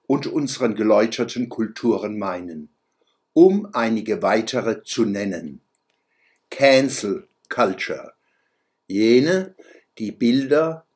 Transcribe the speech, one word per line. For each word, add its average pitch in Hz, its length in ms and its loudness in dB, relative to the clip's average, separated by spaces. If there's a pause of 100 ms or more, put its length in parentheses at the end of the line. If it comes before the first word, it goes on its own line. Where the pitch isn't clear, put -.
und 139 200 -2
unseren 120 480 -2
geläuterten 113 720 0
Kulturen 107 680 -4
meinen, 90 520 -8 (640)
um 190 400 6
einige 110 480 -2
weitere 110 640 0
zu - 220 -2
nennen. 95 560 -6 (880)
Cancel 135 800 2 (220)
Culture. 82 640 -4 (720)
Jene, 131 680 2 (420)
die 110 140 -8
Bilder, 139 720 0 (100)